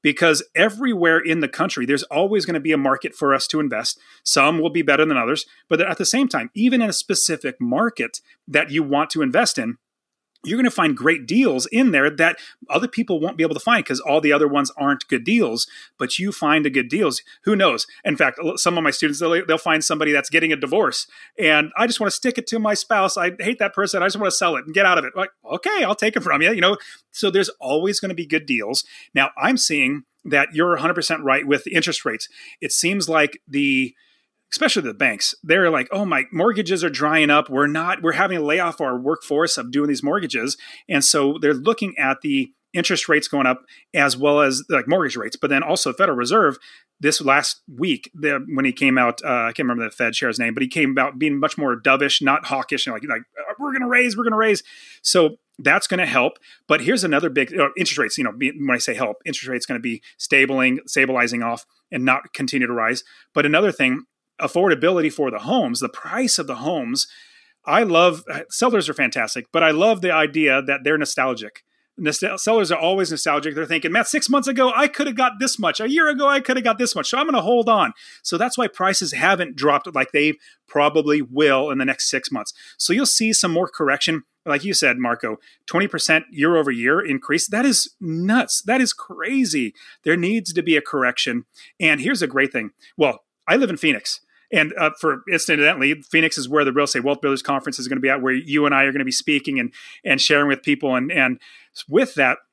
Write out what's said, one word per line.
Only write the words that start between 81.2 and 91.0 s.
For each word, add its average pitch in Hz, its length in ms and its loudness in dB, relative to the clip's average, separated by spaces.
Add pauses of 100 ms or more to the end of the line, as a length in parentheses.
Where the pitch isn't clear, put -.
will 139 480 2
in 135 80 -2
the 135 80 -2
next - 240 -2
six - 220 -4
months. 110 220 -8 (240)
So - 160 0
you'll 254 120 2
see 220 280 2
some 185 180 2
more 170 160 0
correction. 147 560 0 (220)
Like 147 180 -2
you 196 100 -2
said, 127 240 2
Marco, 117 400 -4 (300)
twenty 196 200 0
percent 160 440 0
year 156 240 2
over 143 160 2
year 127 340 0
increase. 147 420 -2
That 220 180 0
is - 340 2
nuts. 185 640 0
That 247 200 0
is 247 120 0
crazy. 165 800 -2 (280)
There 165 140 2
needs 180 360 -2
to 165 100 -2
be 156 140 2
a 143 40 2
correction. 123 640 -2 (340)